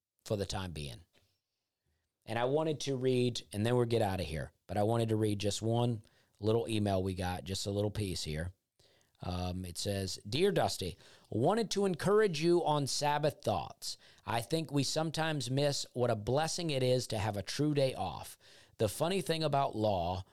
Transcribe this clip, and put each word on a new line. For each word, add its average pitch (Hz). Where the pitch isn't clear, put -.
for 110
the 98
time 95
being. 73
And 113
I 123
wanted 151
to 139
read, 123
and 104
then 120
we'll 123
get 113
out 95
of 90
here, 78
but 95
I 104
wanted 113
to 110
read 107
just 101
one 117
little 110
email 104
we 95
got, 90
just 95
a 101
little 101
piece 95
here. 80
Um, 90
it 87
says, 98
"Dear 165
Dusty, 101
wanted 185
to 196
encourage 185
you 170
on 147
Sabbath 147
thoughts. -
I 117
think 160
we 143
sometimes 156
miss 143
what 120
a 113
blessing 147
it 131
is 127
to 113
have 101
a 98
true 151
day 135
off. 85
The 107
funny 175
thing 160
about 139
law, 95